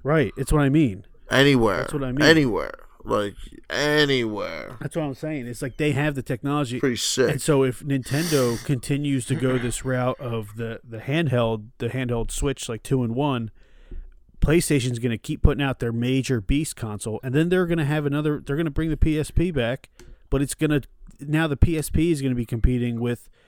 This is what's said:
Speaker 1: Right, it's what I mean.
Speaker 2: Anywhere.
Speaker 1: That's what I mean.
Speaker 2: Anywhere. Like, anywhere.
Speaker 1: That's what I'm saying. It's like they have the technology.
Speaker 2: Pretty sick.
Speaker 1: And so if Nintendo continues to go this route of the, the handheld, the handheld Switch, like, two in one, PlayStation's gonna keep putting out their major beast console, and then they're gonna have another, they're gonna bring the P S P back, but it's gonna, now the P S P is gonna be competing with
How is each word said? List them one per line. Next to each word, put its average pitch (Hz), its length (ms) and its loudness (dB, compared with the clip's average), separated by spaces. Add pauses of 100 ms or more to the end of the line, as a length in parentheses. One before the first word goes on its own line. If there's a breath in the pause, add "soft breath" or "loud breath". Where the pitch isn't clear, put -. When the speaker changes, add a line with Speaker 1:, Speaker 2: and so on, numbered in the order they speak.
Speaker 1:
Right, 139 340 0
it's - 160 -4
what 147 120 4
I 139 60 4
mean. 131 360 2 (240)
Speaker 2:
Anywhere. 120 520 4
Speaker 1:
That's - 120 -6
what 143 100 -4
I 127 100 -4
mean. 139 100 2
Speaker 2:
Anywhere. 120 500 4 (300)
Like, 104 320 -2 (340)
anywhere. 113 1120 0
Speaker 1:
That's - 140 -10
what 160 80 -2
I'm 139 100 -4
saying. 151 320 -8
It's 120 160 -10
like 135 160 -6
they 151 140 2
have 143 240 0
the 127 80 -4
technology. 139 560 -2
Speaker 2:
Pretty 127 160 2
sick. - 380 0
Speaker 1:
And 127 80 -4
so 139 220 4
if 127 200 -2
Nintendo 139 800 0
continues 139 640 -2
to 135 80 0
go 127 240 0
this 120 260 -4
route 127 340 -2
of 110 380 -8
the, 113 260 -8
the 113 140 -14
handheld, 120 720 0 (100)
the 117 120 -4
handheld 120 420 -2
Switch, - 360 -4
like, 113 140 -8
two 131 220 0
in 113 100 -2
one, 127 380 -2 (920 soft breath)
PlayStation's 131 580 4
gonna 117 180 0
keep - 240 -8
putting 139 220 6
out 135 160 -2
their 120 120 -2
major 123 500 0
beast 143 340 0
console, 107 480 -6
and 127 100 -4
then 160 160 2
they're 180 160 2
gonna 170 200 0
have 151 200 0
another, 147 400 -2
they're 143 120 -4
gonna 165 140 -2
bring 160 180 -2
the 147 80 -2
P 156 220 2
S 143 120 -4
P 170 200 0
back, 127 380 -4 (400 soft breath)
but 139 120 2
it's 139 120 -2
gonna, 151 280 0 (380)
now 156 280 0
the 143 100 -2
P 165 200 4
S 151 120 -4
P 165 220 2
is 147 100 0
gonna 131 140 0
be 120 100 -2
competing 120 540 0
with 120 300 -4 (180)